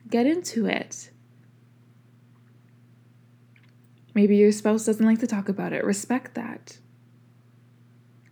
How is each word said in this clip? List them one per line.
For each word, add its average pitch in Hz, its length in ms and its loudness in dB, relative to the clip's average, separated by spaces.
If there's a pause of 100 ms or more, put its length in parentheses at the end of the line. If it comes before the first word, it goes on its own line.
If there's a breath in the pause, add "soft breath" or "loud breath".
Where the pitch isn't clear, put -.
Get 240 180 0
into 311 400 -2
it. - 440 -6 (3000)
Maybe 202 220 6
your 208 160 6
spouse 220 340 0
doesn't 220 180 0
like 220 140 4
to 247 80 -4
talk 202 220 -4
about 185 240 -4
it. - 120 -4
Respect 240 500 -4
that. - 440 -14 (1500)